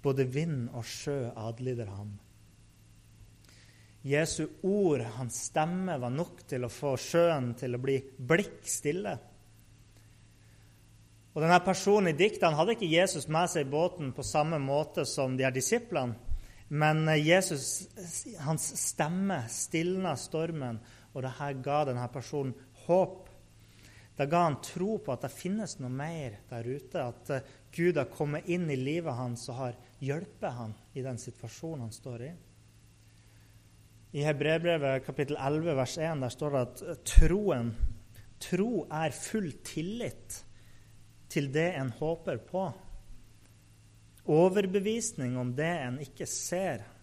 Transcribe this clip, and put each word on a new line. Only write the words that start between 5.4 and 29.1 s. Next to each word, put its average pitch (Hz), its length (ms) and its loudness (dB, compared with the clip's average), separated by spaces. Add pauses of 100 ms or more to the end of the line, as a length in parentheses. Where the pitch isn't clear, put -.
stemme, 175 500 0
var 123 160 -2
nok 160 320 -4
til 127 240 -4
å - 40 -8
få 139 280 -2
sjøen 156 560 2
til 123 220 -4
å - 20 -4
bli 135 160 0 (240)
blikk 156 480 0
stille. 180 460 -4 (2250)
Og 156 80 -6
denne 170 240 8
personen 190 480 4
i 143 80 0
diktet, 208 240 4
han 156 160 6
hadde 214 160 4
ikke 175 160 0
Jesus 165 400 4
med 170 160 4
seg 160 160 0
i 131 80 -4
båten 160 400 0
på 135 160 -8
samme 156 320 0
måte 143 480 0
som 131 320 -2
de 131 80 2
her 127 80 0
disiplene, 135 640 0 (480)
men, 156 400 4
eh, 156 160 4
Jesus, 165 640 2 (560)
hans 151 240 -2 (220)
stemme 170 580 -2
stilna 175 720 -2
stormen, 156 640 -4 (300)
og 135 100 -6
det 127 160 -6
her 139 240 -4
ga 143 240 2
denne 123 240 -2
personen 135 400 -4 (380)
håp. 180 400 2 (880)
Det 143 120 0
ga 170 140 4
han 151 180 2
tro 202 380 -4
på - 160 -4
at - 60 -10
det 131 100 -6
finnes 196 480 -6
noe 127 100 -6
mer 139 520 -6 (100)
der 117 160 -8
ute, 139 400 -4
at, - 220 -10
eh, 135 120 -2 (300)
Gud 170 260 2
har 131 140 0
kommet 147 340 -4
inn 170 240 0
i 139 60 0
livet 143 400 -2